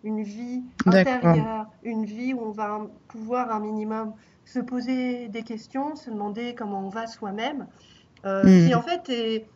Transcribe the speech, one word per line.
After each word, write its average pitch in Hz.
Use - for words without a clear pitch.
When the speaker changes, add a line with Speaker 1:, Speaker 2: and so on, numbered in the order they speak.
Speaker 1:
une 214
vie 240
Speaker 2:
D'accord. 190
Speaker 1:
intérieure, 214
une 220
vie 240
où 240
on 220
va 214
pouvoir 233
un 220
minimum 214
se -
poser 247
des 220
questions, 262
se -
demander 214
comment 202
on 196
va 226
soi-même, 226
euh, 196
Speaker 2:
Hmm. 185
Speaker 1:
qui -
en 233
fait 339
est 226